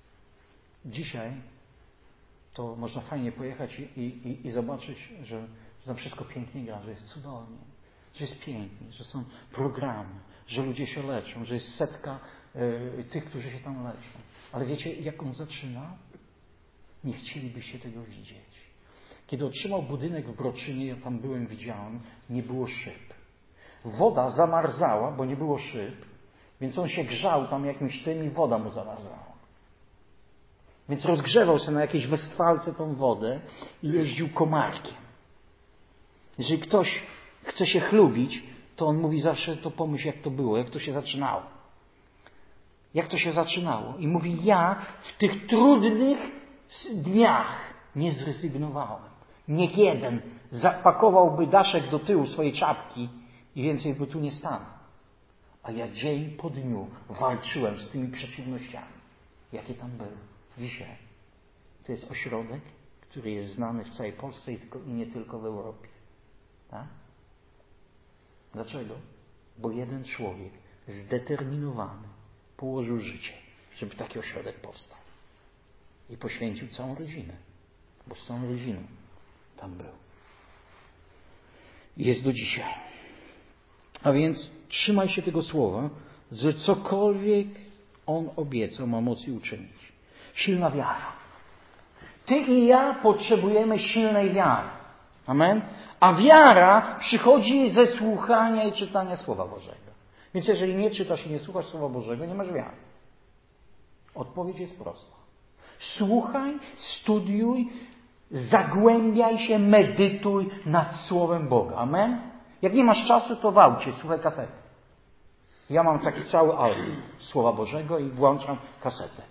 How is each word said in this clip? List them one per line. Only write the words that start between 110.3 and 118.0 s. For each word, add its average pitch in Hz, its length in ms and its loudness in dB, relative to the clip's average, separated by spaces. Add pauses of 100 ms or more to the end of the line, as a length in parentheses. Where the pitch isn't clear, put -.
nad 156 300 2
Słowem 170 520 0
Boga. 113 280 4
Amen? 185 540 0 (320)
Jak 185 120 2
nie 262 100 8
masz 220 240 6
czasu, 240 280 4
to 208 160 2
w 185 60 8
aucie, 135 420 8
słuchaj 160 200 -2
kasety. 143 320 -4 (1200)
Ja 151 120 6
mam 160 160 4
taki - 260 -2
cały 165 320 6
album 107 400 0 (220)
Słowa 117 340 2
Bożego 147 460 -4
i 139 120 -4